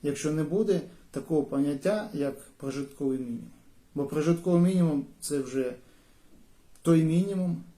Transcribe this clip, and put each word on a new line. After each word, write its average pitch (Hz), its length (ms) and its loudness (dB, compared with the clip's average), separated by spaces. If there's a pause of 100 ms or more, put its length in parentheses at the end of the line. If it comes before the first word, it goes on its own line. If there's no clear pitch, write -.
Якщо 147 300 -2
не 156 120 0
буде 185 360 2 (300)
такого 147 320 0
поняття, 143 720 0
як 139 260 -4 (160)
прожитковий 135 640 -4
мінімум. 117 320 -8 (440)
Бо 139 120 -4
прожитковий 170 560 2
мінімум — 170 440 2 (140)
це 147 180 -4
вже 127 360 -4 (1080)
той 165 220 6
мінімум 180 600 0 (140)